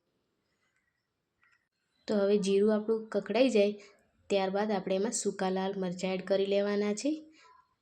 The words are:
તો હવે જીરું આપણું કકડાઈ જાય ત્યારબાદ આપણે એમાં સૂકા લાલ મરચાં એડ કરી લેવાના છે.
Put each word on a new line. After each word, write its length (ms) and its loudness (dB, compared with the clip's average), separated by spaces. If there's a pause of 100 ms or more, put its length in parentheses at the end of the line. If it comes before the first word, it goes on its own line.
(2000)
તો 60 -2
હવે 240 4
જીરું 360 2
આપણું 340 -2
કકડાઈ 480 2
જાય 160 6 (580)
ત્યારબાદ 400 0
આપણે 240 -2
એમાં 280 -2
સૂકા 280 -2
લાલ 220 -2 (100)
મરચાં 320 -4
એડ 160 -6
કરી 240 0
લેવાના 400 0
છે. 160 -4 (720)